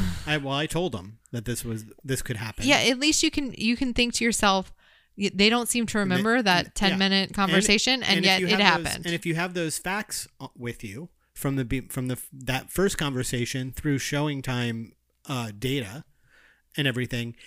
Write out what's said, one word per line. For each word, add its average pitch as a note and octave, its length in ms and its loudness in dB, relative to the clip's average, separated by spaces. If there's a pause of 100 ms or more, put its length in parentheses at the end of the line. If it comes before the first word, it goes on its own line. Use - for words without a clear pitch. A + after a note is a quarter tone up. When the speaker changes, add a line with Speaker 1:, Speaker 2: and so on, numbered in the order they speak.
Speaker 1:
<laughs> F3 220 -4
Speaker 2:
I, D3+ 100 2
well, C#3 160 -4
I D3 140 0
told E3 240 -2
them G#2 280 -10 (120)
that A#2 140 -6
this A#2+ 180 -4
was, A2 220 -6 (180)
this C3 180 -2
could A#2+ 160 -6
happen. A2 300 -4
Speaker 1:
Yeah, C#4 120 6
at B3 200 2
least D4 240 2
you D#4+ 80 2
can, C#4 260 -4
you A#3 200 0
can B3+ 160 -2
think A#3+ 220 0
to - 100 -2
yourself, G3 480 2 (440)
y-, G3+ 160 0
they G3+ 160 6
don't A#3 200 2
seem A#3 180 0
to G#3+ 120 0
Speaker 2:
And G3 120 2
the, F#3 40 4
Speaker 1:
remember A3+ 280 4
that F3+ 220 4
Speaker 2:
yeah. - 100 -16
Speaker 1:
ten-minute F#3+ 540 2
Speaker 2:
And, - 60 -14
Speaker 1:
conversation, G3+ 680 4
and G3 140 2
Speaker 2:
and - 20 2
if F#3+ 60 4
Speaker 1:
yet F#3 160 6
Speaker 2:
you F3+ 60 0
Speaker 1:
it G3+ 120 4
Speaker 2:
have - 0 - (240)
those, - 40 -4
Speaker 1:
happened. - 180 -4
Speaker 2:
and E3+ 100 0
if E3 100 -6
you D#3+ 100 0
have F3+ 180 -2
those E3 240 -2
facts, - 500 -6 (120)
uh, C3+ 160 -12
with A#2+ 280 -8
you A#2 260 -12 (240)
from C#3 220 -2
the C3+ 100 0
be-, B2 220 -4
from B2+ 200 -4
the B2+ 80 -4
f-, - 180 -12
that C3 360 -6
first F#3+ 280 0
conversation C3 760 -2
through C#3+ 280 0
showing D3 420 -2
time, A#2+ 520 -4 (340)
uh, A#2+ 300 -6
data B2+ 460 -4 (760)
and C#3+ 100 2
everything, A#2+ 480 -4 (120)